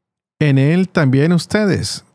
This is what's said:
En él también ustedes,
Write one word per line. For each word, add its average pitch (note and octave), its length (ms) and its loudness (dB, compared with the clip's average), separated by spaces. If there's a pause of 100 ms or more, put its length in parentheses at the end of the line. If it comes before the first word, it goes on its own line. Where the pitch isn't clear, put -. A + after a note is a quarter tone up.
(400)
En C#3+ 180 2
él E3 320 0
también C#3+ 420 0
ustedes, F3+ 840 -2